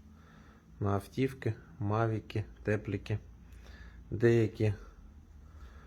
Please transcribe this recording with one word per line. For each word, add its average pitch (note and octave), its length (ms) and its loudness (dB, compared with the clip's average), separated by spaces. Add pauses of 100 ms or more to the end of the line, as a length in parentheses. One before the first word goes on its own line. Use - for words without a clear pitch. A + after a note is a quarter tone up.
(800)
на G#2 100 2
автівки, A#2 640 0 (240)
мавіки, G#2+ 680 0 (180)
тепліки. G#2 560 0 (920)
Деякі, A2 640 6 (1120)